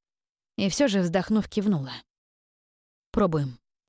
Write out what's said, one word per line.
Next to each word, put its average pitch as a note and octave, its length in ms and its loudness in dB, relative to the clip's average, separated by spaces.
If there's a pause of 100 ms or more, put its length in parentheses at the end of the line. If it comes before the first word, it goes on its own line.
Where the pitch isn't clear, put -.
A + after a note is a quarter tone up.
(580)
И G3 120 0
всё C#4+ 180 4
же, G3 140 0
вздохнув, F#3 480 0
кивнула. F#3 420 -2 (1200)
«Пробуем», D3+ 480 0 (280)